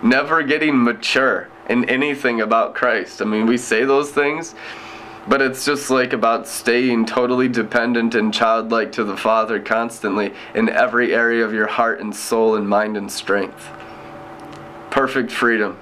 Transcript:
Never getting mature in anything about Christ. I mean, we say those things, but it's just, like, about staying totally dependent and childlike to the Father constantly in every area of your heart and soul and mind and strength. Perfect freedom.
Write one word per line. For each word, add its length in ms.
Never 400
getting 400
mature 640
in 160
anything 560
about 340
Christ. 460
I 40
mean, 200
we 120
say 260
those 280
things, 440
but 140
it's 240
just, 240
like, 240
about 340
staying 580
totally 420
dependent 680
and 180
childlike 600
to 100
the 140
Father 420
constantly 760
in 140
every 440
area 300
of 100
your 140
heart 320
and 160
soul 400
and 120
mind 280
and 160
strength. 580
Perfect 420
freedom. 500